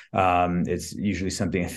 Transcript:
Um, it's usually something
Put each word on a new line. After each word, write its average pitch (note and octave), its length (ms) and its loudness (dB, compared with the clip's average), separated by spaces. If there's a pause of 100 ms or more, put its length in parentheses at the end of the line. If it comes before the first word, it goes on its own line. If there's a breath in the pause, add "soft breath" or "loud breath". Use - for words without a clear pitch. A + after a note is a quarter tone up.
(120 loud breath)
Um, F2+ 540 4
it's E2+ 280 -4
usually F#2 360 -2
something F2 460 -2